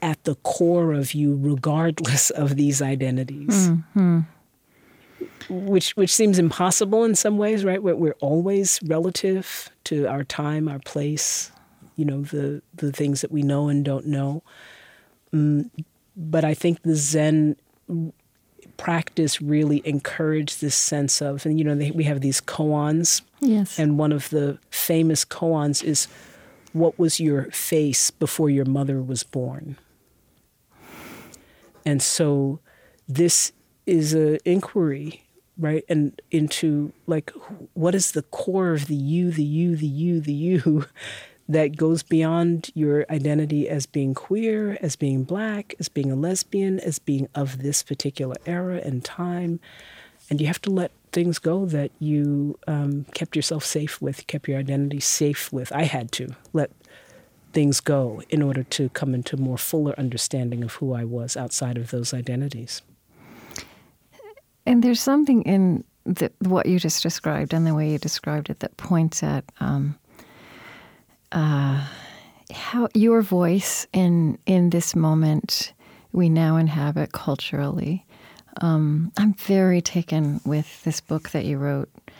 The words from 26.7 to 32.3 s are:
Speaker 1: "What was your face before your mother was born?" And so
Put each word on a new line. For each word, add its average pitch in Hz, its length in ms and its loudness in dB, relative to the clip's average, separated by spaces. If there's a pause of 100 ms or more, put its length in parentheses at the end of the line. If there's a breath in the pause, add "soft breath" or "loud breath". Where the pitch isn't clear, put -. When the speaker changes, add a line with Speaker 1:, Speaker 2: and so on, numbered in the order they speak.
Speaker 1:
"What 160 260 2
was 165 200 2
your 143 320 2
face - 600 0
before 156 380 0
your 139 160 2
mother 135 360 0
was 127 220 -6
born?" 139 540 -8 (2000 loud breath)
And 143 160 0
so 143 580 0 (480 soft breath)